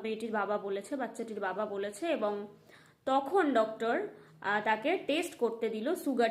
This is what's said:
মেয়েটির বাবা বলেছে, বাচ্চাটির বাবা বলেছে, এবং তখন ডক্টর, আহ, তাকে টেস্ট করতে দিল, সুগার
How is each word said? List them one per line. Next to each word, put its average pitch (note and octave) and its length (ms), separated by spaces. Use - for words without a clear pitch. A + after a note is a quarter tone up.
মেয়েটির A3 300
বাবা G#3 260
বলেছে, G3+ 380
বাচ্চাটির A3+ 440
বাবা F#3+ 260
বলেছে, G3+ 400
এবং G#3 400
তখন C#4 480
ডক্টর, A3+ 560
আহ, G#3 240
তাকে A3+ 320
টেস্ট D#4+ 380
করতে A3+ 340
দিল, G#3+ 260
সুগার B3 360